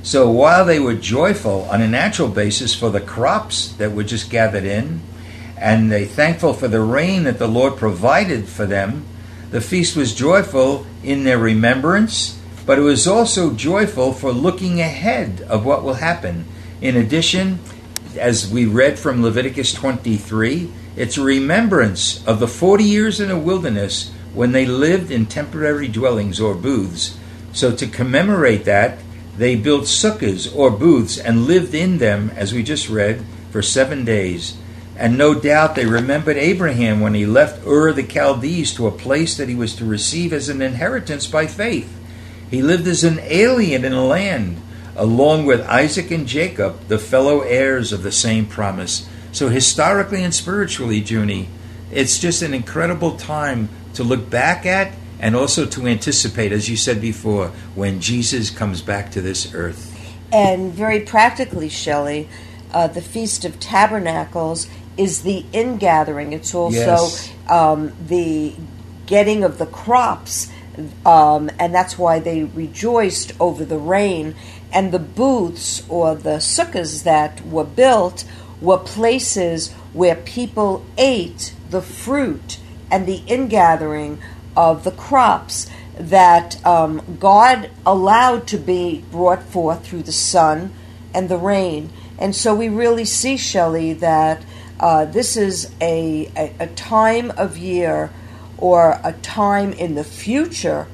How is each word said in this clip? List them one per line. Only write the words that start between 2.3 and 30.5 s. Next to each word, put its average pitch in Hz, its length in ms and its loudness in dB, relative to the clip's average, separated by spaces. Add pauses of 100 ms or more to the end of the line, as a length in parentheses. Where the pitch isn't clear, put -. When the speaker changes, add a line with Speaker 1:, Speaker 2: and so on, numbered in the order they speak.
Speaker 1:
for 117 140 -2
the 98 140 0
crops - 720 -2
that 107 200 -2
were 104 120 -4
just 110 260 -6
gathered 110 340 2
in, 131 380 -4 (560)
and 110 340 4
they 101 140 0
thankful 156 480 0
for 123 140 -2
the 110 120 2
rain 156 440 0
that 117 140 0
the 113 80 0
Lord 123 300 2
provided 117 720 2
for - 160 -6
them, 101 400 -2 (460)
the 120 100 -2
feast 170 360 0
was 120 180 0
joyful 139 720 2 (180)
in 139 200 -2
their 127 140 4
remembrance, 131 1000 2 (240)
but 135 140 4
it 147 40 4
was 143 240 4
also 196 460 2
joyful 131 600 0
for 131 200 -4
looking 175 480 0
ahead 160 680 -2
of 107 180 0
what 139 160 2
will 135 120 -2
happen. 123 520 -4 (340)
In 127 160 0
addition, 165 640 2 (600)
as 107 320 0
we 120 140 2
read 127 340 4
from 123 240 0
Leviticus 127 520 0
twenty-three, 120 960 -2 (260)
it's 131 220 -4
a 139 40 0
remembrance 135 1040 2
of 110 140 2
the 117 80 2
forty 202 360 4
years 208 360 2
in 196 80 -2
the 185 100 -2
wilderness 151 720 -2 (220)
when 123 180 2
they 131 140 4
lived 151 440 2
in 113 160 0
temporary 147 640 -2
dwellings 107 520 0
or 107 140 2
booths. 95 600 -2 (360)
So 123 220 0
to 131 120 -6
commemorate 135 800 2
that, 104 340 2 (380)
they 120 200 2
built 131 280 2
sukkahs 113 720 -2